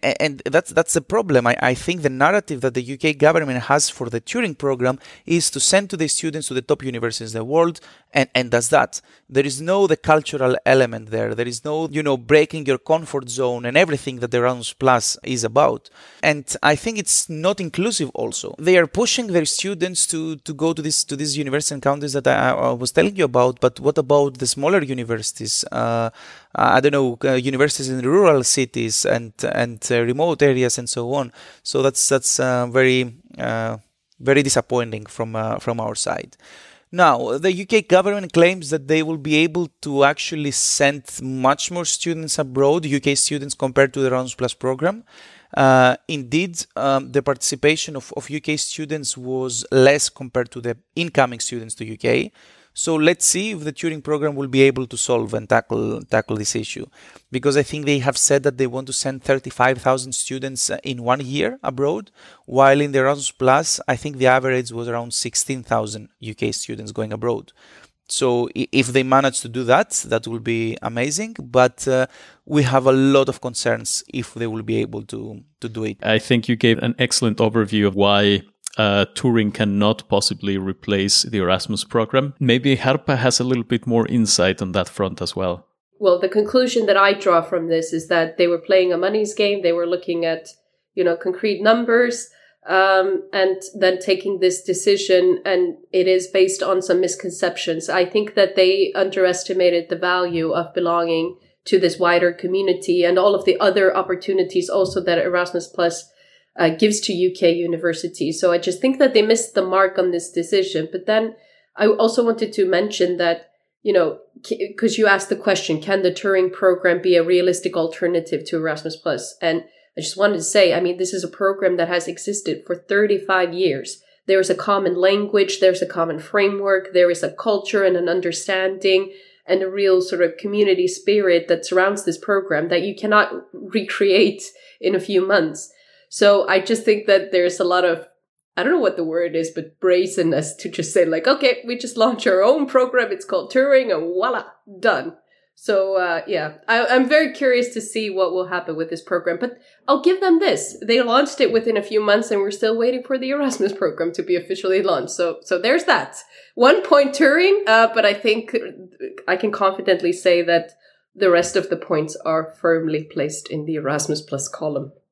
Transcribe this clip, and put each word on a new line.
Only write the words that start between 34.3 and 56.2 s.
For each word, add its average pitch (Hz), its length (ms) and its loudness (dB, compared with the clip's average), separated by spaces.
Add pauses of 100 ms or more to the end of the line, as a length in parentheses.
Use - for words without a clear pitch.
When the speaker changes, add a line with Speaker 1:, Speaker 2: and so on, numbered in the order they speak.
Speaker 1:
disappointing 120 640 -2
from, 113 300 -8
uh, 110 220 -4
from 117 220 -6
our 110 160 -6
side. - 400 -6 (580)
Now, 139 440 2
the 185 140 0 (120)
U - 80 -14
K 220 80 4 (160)
government 190 360 0
claims 170 360 2
that 143 180 -4
they 156 160 2
will 156 280 -4
be 151 60 2
able 160 320 0 (120)
to 139 240 2
actually 147 480 -2
send 143 500 0 (200)
much 131 480 -2
more 175 160 -6
students 160 520 -4
abroad, 139 460 0
U 143 160 0
K 143 140 0
students, 143 400 -4
compared 135 400 0
to 139 60 -4
the 131 80 0
Erasmus 127 260 -4
Plus 123 200 -4
program. 151 500 -4 (500)
Uh, 131 420 4 (100)
indeed, 156 480 -4 (220)
um, 135 360 -2
the 139 100 0
participation 147 760 -2
of, - 180 -14
of - 140 -10 (100)
U - 20 -8
K 151 180 -4
students 151 580 -8
was 127 540 -6
less 135 400 4
compared 123 400 -6
to 123 100 -14
the 117 160 -6 (180)
incoming 135 460 0
students 113 360 -10
to - 80 -12
U 107 120 -12
K. 123 340 -2 (440)
So 165 220 -2
let's 156 300 0
see 202 240 -2
if 165 140 -10
the 151 80 -8
Turing 151 300 -6
program 147 320 -2
will 139 140 -6
be 135 140 4
able 131 240 4
to 120 100 -12
solve 113 380 -2
and 110 120 -4
tackle, 113 580 -2
tackle - 340 -2